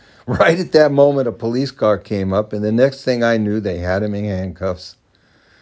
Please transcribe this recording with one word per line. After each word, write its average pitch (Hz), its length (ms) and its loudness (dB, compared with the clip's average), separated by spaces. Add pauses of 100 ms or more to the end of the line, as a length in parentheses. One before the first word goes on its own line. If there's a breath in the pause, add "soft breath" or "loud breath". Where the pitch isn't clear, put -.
<laughs> - 220 -20
right 170 320 2
at 165 140 -4
that 151 180 6
moment, 139 360 4
a 113 40 -2
police 120 400 -4
car 107 260 0
came 95 340 -4
up, 107 220 -2
and 104 100 -4
the 107 80 0
next 135 320 2
thing 123 200 -2
I 117 140 2
knew, 107 220 -2
they 95 200 -4
had 92 240 -2
him 104 100 -4
in 104 120 -4
handcuffs. 92 720 -6 (640 soft breath)